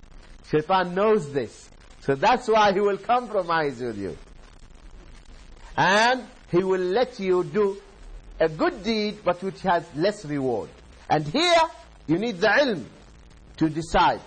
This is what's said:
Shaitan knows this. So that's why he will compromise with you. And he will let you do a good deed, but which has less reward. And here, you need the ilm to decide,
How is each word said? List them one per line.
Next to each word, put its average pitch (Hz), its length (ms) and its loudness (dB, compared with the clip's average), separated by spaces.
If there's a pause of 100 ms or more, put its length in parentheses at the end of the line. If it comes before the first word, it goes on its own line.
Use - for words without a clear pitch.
(500)
Shaitan 175 460 0
knows 196 380 2
this. 123 360 -6 (320)
So 139 140 0
that's 233 320 2
why 214 240 6
he 190 80 0
will 202 180 2
compromise 170 840 0
with 113 160 -6
you. 92 200 -8 (1600)
And 214 500 2 (240)
he 175 140 2
will 190 160 0
let 196 400 -2
you 185 240 0
do 196 380 -2 (580)
a 160 80 2
good 170 340 -2
deed, 208 440 -2
but 175 180 -2
which 190 200 -8
has 175 200 2 (100)
less 196 300 -2
reward. 131 460 -4 (400)
And 151 180 0
here, 330 360 2 (440)
you 156 100 2
need 196 220 -4
the 208 80 2
ilm 208 380 2 (720)
to 160 120 2
decide, 156 580 2